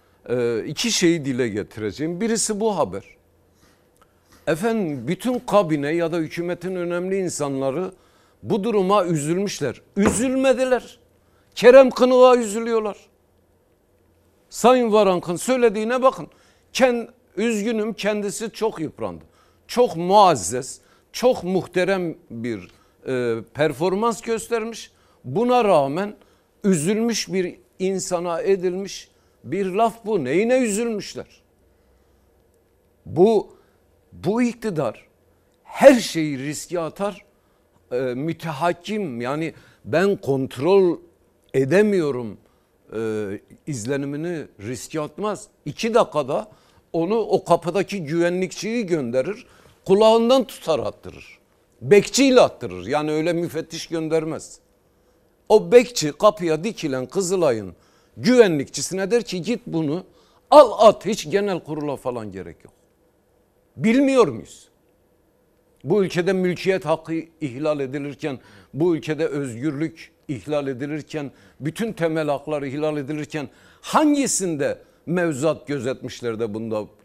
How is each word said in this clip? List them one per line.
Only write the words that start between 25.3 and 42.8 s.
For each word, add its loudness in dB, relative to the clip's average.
rağmen 2
üzülmüş 0
bir -4
insana -4
edilmiş -2
bir -4
laf -2
bu. -2
Neyine 2
üzülmüşler? -4
Bu, 2
bu -2
iktidar -4
her 8
şeyi -2
riske -8
atar, -8
e, -6
mütehakkim, -4
yani -6
ben 2
kontrol 0
edemiyorum, 0